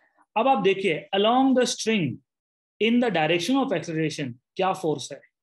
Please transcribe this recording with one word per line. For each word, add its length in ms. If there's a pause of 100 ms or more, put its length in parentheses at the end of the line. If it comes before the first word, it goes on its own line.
(360)
अब 120
आप 140
देखिए 540
along 400
the 120
string 380 (720)
in 220
the 140
direction 420
of 200
acceleration 540 (240)
क्या 180
force 380
है, 80 (220)